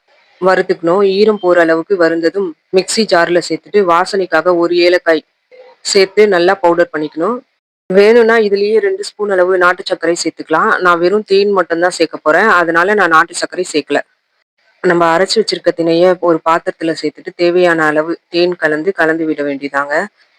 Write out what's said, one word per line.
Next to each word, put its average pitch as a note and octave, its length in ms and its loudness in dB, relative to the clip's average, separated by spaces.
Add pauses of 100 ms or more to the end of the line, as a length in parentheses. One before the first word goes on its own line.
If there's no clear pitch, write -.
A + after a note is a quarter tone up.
(400)
வறுத்துக்கணும். F3+ 640 0
ஈரம் G3+ 340 0
போற F3 220 2
அளவுக்கு E3 360 0
வருந்ததும் E3 580 -2 (220)
மிக்ஸி F#3+ 240 -2
ஜார்ல F3 480 2
சேர்த்துட்டு E3+ 360 -2
வாசனைக்காக F3 720 0
ஒரு E3+ 180 0
ஏலக்காய் F3 460 2 (600)
சேர்த்து G3+ 480 2
நல்லா F3+ 260 2
பவுடர் F3 380 0
பண்ணிக்கணும். D#3 460 -6 (480)
வேணும்னா A3 500 4
இதுலயே G#3 420 0
ரெண்டு G3 260 -2
ஸ்பூன் G#3 260 -8
அளவு F#3 280 0
நாட்டு F3+ 280 0
சர்க்கரை E3+ 280 -4
சேர்த்துக்கலாம். E3 640 -2
நான் F3 200 2
வெறும் F#3+ 260 0
தேன் G3+ 260 0
மட்டும்தான் F3 400 0
சேர்க்க D#3+ 320 -4
போறேன், E3 240 2
அதனால F3 480 2
நான் F#3+ 140 2
நாட்டு E3 260 0
சர்க்கரை E3+ 380 -8
சேர்க்கல. C#3+ 280 -2 (800)
நம்ம E3+ 380 2
அரைச்சு F#3 160 -2
வச்சிருக்க F#3+ 420 -2
திணைய E3+ 420 2
ஒரு E3 220 0 (100)
பாத்திரத்துல E3 520 -4
சேர்த்துட்டு D3+ 340 -8
தேவையான F3 480 2
அளவு D#3 340 -2 (100)
தேன் F3 280 -2
கலந்து, D#3 360 -2
கலந்து D#3+ 320 -2
விட D3+ 180 -4
வேண்டியதாங்க. C#3+ 640 -4 (320)